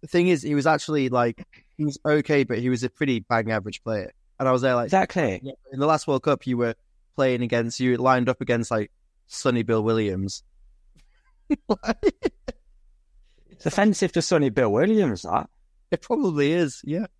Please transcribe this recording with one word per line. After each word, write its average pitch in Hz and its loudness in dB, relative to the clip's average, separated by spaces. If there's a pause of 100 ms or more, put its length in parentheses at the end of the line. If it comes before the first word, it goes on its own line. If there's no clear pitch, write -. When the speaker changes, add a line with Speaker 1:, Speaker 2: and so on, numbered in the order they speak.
Speaker 1:
The 165 -18
thing 175 2
is, 165 2
he 147 -4
was 143 2
actually, 147 0
like, 120 0 (320)
he 151 -4
was 143 -4
okay, 151 2
but 113 -2
he 123 0
was 120 0
a 127 -4
pretty 131 -2
bang 113 -2
average 104 -6
player. 107 -6 (280)
And 131 0
I 127 4
was 123 2
there, 127 2
like, 120 0
Speaker 2:
Exactly. 160 0
Speaker 1:
"Yeah, 135 -12 (180)
in 131 -8
the 143 2
last 156 2
World 135 0
Cup, 143 0
you 123 -2
were 117 0 (400)
playing 127 0
against, 117 -2
you 123 2
lined 127 2
up 123 -2
against, 117 -2
like, 107 -2 (360)
Sonny 123 0
Bill 110 0
Williams." 101 -2
<laughs> - -20 (3000)
Speaker 2:
It's - 0
offensive 196 2
to 170 0
Sonny 147 2
Bill 110 2
Williams, 160 2
that. 87 -2 (440)
Speaker 1:
It - -4
probably 165 0
is, 165 -2
yeah. 180 -6 (140)